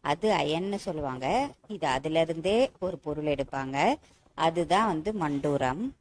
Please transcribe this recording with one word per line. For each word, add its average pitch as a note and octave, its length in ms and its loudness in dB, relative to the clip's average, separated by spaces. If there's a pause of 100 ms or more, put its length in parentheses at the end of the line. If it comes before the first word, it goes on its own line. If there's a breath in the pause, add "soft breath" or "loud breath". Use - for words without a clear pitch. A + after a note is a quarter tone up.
(100)
அது E3+ 180 0 (100)
அயன்னு E3+ 480 -2
சொல்லுவாங்க. C#3 400 -4 (480)
இது D#3+ 120 -4 (100)
அதுல D#3+ 300 2
இருந்தே E3 280 0 (300)
ஒரு F3+ 200 -2
பொருள் D3+ 300 -2
எடுப்பாங்க, C3+ 420 -4 (720 soft breath)
அதுதான் E3+ 460 2
வந்து E3 200 -2 (100)
மண்டூரம். C#3+ 640 0 (160)